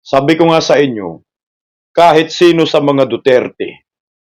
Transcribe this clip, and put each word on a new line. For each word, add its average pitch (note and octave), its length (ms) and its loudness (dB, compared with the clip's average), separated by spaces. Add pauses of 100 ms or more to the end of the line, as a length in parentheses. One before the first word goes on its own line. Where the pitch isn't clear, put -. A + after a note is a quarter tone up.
Sabi C#3 320 -2
ko E3 160 2
nga D#3+ 160 0
sa E3+ 160 0
inyo, G#2 400 -6 (720)
kahit E3 400 2
sino E3+ 320 2
sa D#3 160 -2
mga C#3 240 0
Duterte A2+ 800 -4 (480)